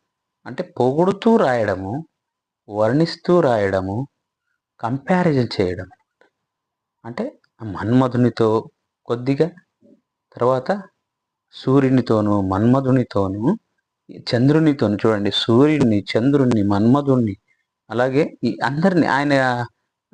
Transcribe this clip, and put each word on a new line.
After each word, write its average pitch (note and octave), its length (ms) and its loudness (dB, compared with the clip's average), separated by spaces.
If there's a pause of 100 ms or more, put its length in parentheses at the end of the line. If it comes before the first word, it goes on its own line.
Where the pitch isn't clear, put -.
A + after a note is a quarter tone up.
(460)
అంటే C3 180 -10
పొగుడుతూ F3+ 720 0
రాయడము, A2+ 680 -2 (640)
వర్ణిస్తూ C#3 720 0
రాయడము, G2+ 680 -2 (720)
కంపారిజన్ C#3 840 -2
చేయడం. F2+ 240 -4 (1200)
అంటే D#3+ 340 -10 (240)
మన్మధునితో A2+ 1080 0 (340)
కొద్దిగా, C#3 440 -2 (840)
తర్వాత A#2+ 500 -2 (680)
సూర్యునితోనూ, A#2 920 2
మన్మధునితోనూ, A2+ 1160 0 (600)
చంద్రునితోనూ, C3+ 760 2
చూడండి G2+ 360 0
సూర్యుడిని, B2 680 2
చంద్రుణ్ణి, A#2+ 640 0
మన్మధుణ్ణి, A#2 720 2 (540)
అలాగే B2+ 540 -2
ఈ A#2 200 -4
అందరిని, D#3 440 0
ఆయన C3 580 0 (480)